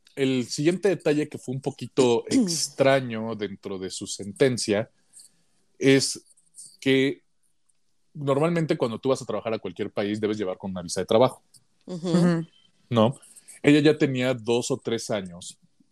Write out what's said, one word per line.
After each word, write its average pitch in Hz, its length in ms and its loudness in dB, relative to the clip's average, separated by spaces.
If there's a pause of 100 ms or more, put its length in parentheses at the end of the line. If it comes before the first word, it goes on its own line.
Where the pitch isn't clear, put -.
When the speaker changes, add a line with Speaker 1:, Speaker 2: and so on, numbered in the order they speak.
(160)
Speaker 1:
El 131 300 0
siguiente 175 420 0
detalle 151 400 0
que - 100 -12
fue 127 160 -8
un 135 60 -6
poquito 123 680 0
Speaker 2:
<clears throat> - 40 -14
Speaker 1:
extraño 135 1040 0
dentro 98 420 -8
de 92 120 -8
su - 160 -12
sentencia 110 840 -2 (880)
es 135 460 2 (560)
que 135 420 0 (920)
normalmente 156 640 0
cuando 113 220 -4
tú 131 120 -2
vas 127 120 0
a - 40 -12
trabajar 107 280 -4
a 107 40 -4
cualquier 98 320 -8
país 107 300 -4
debes 107 180 -2
llevar 92 200 -4
con 98 120 -10
una 90 120 -8
visa 87 180 -6
de 90 60 -4
trabajo. 120 360 2 (440)
Speaker 2:
Ujú. 180 220 -8
Speaker 3:
Ujú. 170 380 4 (440)
Speaker 1:
¿No? 117 280 2 (440)
Ella 147 180 6
ya 151 180 4
tenía 131 360 0
dos 120 360 -2
o 123 80 -2
tres 113 320 -6
años 92 480 -8 (340)